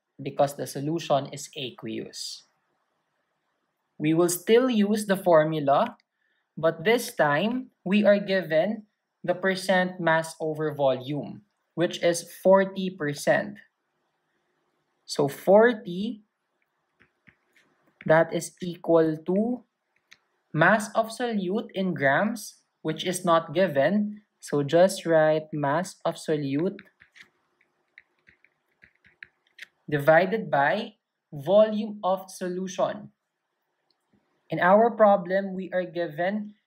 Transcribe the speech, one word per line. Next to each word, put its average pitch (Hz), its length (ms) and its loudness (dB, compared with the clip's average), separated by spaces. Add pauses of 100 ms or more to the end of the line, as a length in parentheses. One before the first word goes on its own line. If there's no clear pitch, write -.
(220)
because 139 340 -2
the 131 120 -10
solution 143 680 -4
is - 240 -14
aqueous. - 880 -12 (1500)
We 160 160 0
will 175 160 2
still 240 400 2
use 208 380 0
the 190 100 0
formula, 156 800 2 (580)
but 160 280 -2
this 226 320 0
time 180 560 0 (140)
we 202 180 2
are 202 160 6
given 180 640 0 (400)
the 175 100 -2
percent 185 680 -2
mass 160 400 0
over 156 360 -4
volume, 131 680 -2 (340)
which - 280 -2
is 170 240 0 (160)
forty 190 460 4
percent. 147 680 -2 (1500)
So - 220 -2
forty, 208 960 2 (1800)
that 160 280 2
is 165 180 -8 (100)
equal 165 640 0
to 226 400 -2 (880)
mass 190 440 2
of 220 120 0
solute 214 680 -6
in 190 200 -4
grams, 151 680 -2 (220)
which 156 240 -6
is 180 180 -4
not 165 300 2
given. 175 640 0 (200)
So 147 240 -4
just 170 420 2
write 156 460 2
mass 151 520 -4
of 165 120 -4
solute 151 600 -4 (3250)
divided 156 600 2
by 151 420 0 (400)
volume 208 720 2
of 190 260 -2
solution. 180 800 -6 (1400)
In 160 100 -4
our 208 300 6
problem, 196 640 2
we 185 160 -10
are 185 160 -2
given 175 800 -6